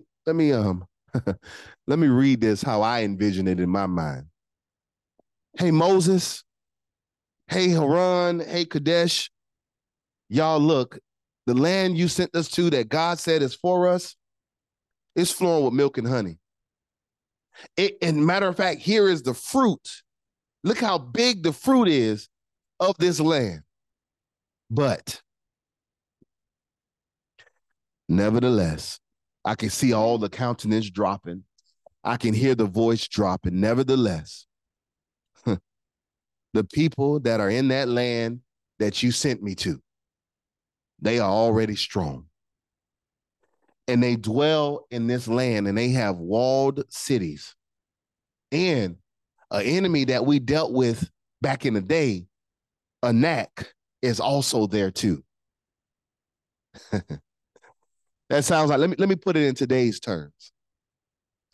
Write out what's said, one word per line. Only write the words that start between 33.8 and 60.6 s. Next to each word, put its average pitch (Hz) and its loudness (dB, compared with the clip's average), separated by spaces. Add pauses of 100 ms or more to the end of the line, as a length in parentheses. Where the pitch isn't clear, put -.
<laughs> - -20
the - -6
people 147 0
that 113 0
are 98 0
in 131 0
that 131 0
land 120 -2 (360)
that 104 -2
you 123 2
sent 117 -2
me 98 -6
to, 78 -6 (1200)
they 117 0
are 101 0
already 110 2
strong. 73 -6 (1600)
And 123 2
they 120 2
dwell 143 0
in 117 -4
this 123 -2
land, 117 0
and 101 -2
they 120 0
have 107 -2
walled 131 0
cities. 87 -6 (960)
And 139 0 (520)
an 101 -2
enemy 160 0
that 123 0
we 147 4
dealt 135 0
with 123 0 (320)
back 139 -2
in 113 0
the 104 0
day, 107 -2 (760)
Anak, 123 0 (280)
is 120 -2
also 127 0
there 95 -2
too." 92 -2 (1700)
<laughs> 87 -8 (1120)
That 143 0
sounds 156 2
like, 143 2
let 165 2
me, - -6
let 196 2
me 190 2
put 175 -2
it 147 4
in 127 0
today's 123 0
terms. 78 -10 (1040)